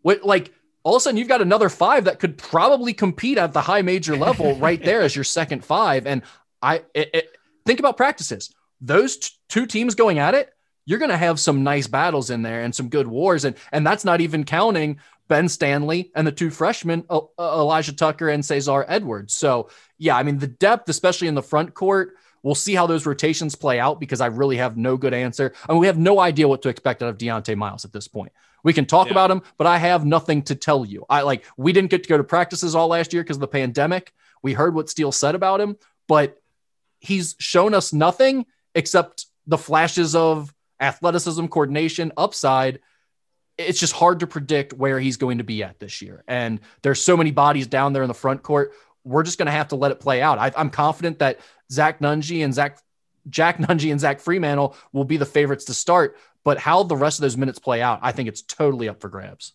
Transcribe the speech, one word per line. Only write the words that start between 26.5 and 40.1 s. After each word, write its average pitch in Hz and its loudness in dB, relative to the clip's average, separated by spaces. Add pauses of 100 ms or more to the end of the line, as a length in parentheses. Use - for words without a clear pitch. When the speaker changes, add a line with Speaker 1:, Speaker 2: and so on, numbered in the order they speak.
Speaker 1:
to 135 0
expect 123 -4
out 120 -4
of 107 -8
Deontay 113 -4
Miles 101 -8
at 104 -20
this 104 -14
point. - -14 (300)
We 156 4
can 147 2
talk 175 4
Speaker 2:
Yeah. 196 -4
Speaker 1:
about 190 4
him, 190 0 (160)
but 156 0
I 175 4
have 170 2
nothing 151 2
to - -6
tell 135 0
you. 98 -14
I, 143 2
like, 139 -2 (100)
we 143 0
didn't 185 4
get 180 0
to - -18
go 156 4
to 143 2
practices 170 -2
all 165 2
last 170 0
year 170 -2
'cause 151 -6
of 139 -6
the 131 -4
pandemic. 143 -2 (280)
We 135 -4
heard 156 0
what 156 -4
Steele 147 -2
said 151 0
about 190 0
him, 208 -4 (300)
but 147 2 (580)
he's 185 -4
shown 196 2
us 185 0
nothing 233 2 (300)
except - 0 (200)
the 151 2
flashes 160 0